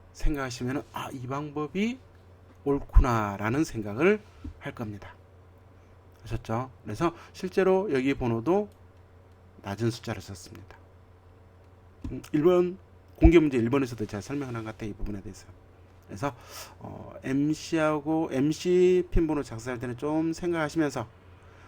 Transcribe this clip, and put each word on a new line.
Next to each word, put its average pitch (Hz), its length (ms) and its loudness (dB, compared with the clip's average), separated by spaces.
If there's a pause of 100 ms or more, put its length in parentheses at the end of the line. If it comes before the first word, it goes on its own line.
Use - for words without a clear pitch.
(140)
생각하시면은, 131 680 -2 (100)
"아, - 200 -10
이 123 160 -10
방법이 151 720 -4 (640)
옳구나"라는 117 1000 4
생각을 131 580 0 (380)
할 143 140 -10
겁니다. 107 420 -10 (1120)
아셨죠? 113 460 -6 (120)
그래서 160 320 -2 (160)
실제로 190 600 2
여기 135 200 2
번호도 135 560 0 (920)
낮은 107 300 -2
숫자를 107 300 -8
썼습니다. 95 560 -16 (1300)
음, 127 100 -8 (120)
일 151 100 2
번, 180 340 4 (380)
공개 165 240 8
문제 143 180 4
일 117 120 2
번에서도 120 360 0
제가 101 140 -8
설명을 139 360 -8
한 113 100 -8
것 110 60 -8
같아요. 107 180 -10
이 98 40 -8
부분에 101 280 -8
대해서. 98 240 -16 (640)
그래서, 123 280 -6 (440)
어, 101 340 -14 (100)
엠씨하고 151 1080 0
엠씨 180 800 4
핀 165 160 4
번호 147 160 0
작성할 123 360 -8
때는 123 180 -6
좀 160 360 -2
생각하시면서 151 760 -2 (600)